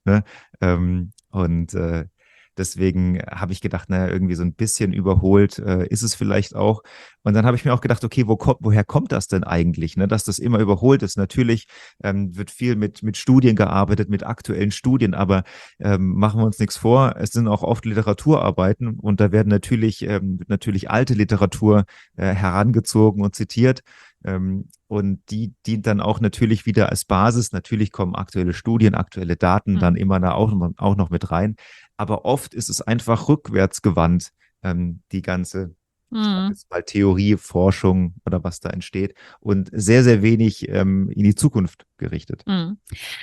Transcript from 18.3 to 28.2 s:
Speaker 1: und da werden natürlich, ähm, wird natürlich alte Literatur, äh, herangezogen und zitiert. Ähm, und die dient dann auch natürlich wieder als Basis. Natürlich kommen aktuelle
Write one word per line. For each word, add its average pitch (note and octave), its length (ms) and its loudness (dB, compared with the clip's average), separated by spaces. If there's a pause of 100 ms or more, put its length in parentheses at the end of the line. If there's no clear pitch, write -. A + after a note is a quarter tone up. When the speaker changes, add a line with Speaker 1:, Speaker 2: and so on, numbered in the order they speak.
Speaker 1:
und G#2 220 0
da G2+ 100 4
werden G#2 180 2
natürlich, A2 540 0
ähm, F#2+ 360 -4
wird F2 100 -14
natürlich G2+ 420 -4
alte A#2 220 0
Literatur, G#2 720 2 (320)
äh, F#2+ 160 -2
herangezogen G#2 920 2
und G2+ 120 -2
zitiert. B2 480 0 (420)
Ähm, F#2+ 420 -4 (200)
und G2 420 -2
die G#2+ 240 -6 (120)
dient A2 220 -2
dann G#2 140 0
auch - 180 0
natürlich A2 460 0
wieder A2 240 2
als - 160 -4
Basis. A2+ 480 2
Natürlich G#2 380 -4
kommen F2+ 240 -4
aktuelle F2+ 380 -4